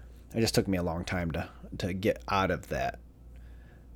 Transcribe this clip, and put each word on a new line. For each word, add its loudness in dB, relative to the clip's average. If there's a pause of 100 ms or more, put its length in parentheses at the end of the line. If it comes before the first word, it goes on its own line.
(360)
It 4
just 4
took 4
me 4
a 2
long 0
time 0
to, -2 (280)
to -2
get 2
out 4
of -2
that, -2 (960)